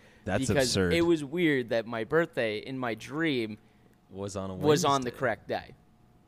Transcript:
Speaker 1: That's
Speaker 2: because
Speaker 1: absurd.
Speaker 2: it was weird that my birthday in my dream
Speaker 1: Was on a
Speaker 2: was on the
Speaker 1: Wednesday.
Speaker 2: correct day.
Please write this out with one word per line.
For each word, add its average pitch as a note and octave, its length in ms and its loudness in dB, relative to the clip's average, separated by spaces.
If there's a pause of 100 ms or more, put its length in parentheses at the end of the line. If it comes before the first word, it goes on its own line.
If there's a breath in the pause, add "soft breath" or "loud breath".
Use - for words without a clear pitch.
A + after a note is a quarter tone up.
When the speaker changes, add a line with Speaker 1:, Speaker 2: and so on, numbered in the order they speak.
(240 soft breath)
Speaker 1:
That's A#2+ 240 -2
Speaker 2:
because B2+ 220 4
Speaker 1:
absurd. F#2+ 240 2
Speaker 2:
it E3+ 80 4
was E3 240 2
weird C#3 440 2
that A2+ 180 0
my A#2 180 -6
birthday C3 540 0
in C3 180 -8
my A#2+ 160 -4
dream A#2 640 -2 (540 soft breath)
Speaker 1:
Was G2 260 -8
on F#2+ 140 -6
a F#2 40 -10
Speaker 2:
was D3 300 2
on C#3 160 4
the B2 60 -6
Speaker 1:
Wednesday. A#2+ 120 -8
Speaker 2:
correct A#2 300 -2
day. G#2 220 -6 (560)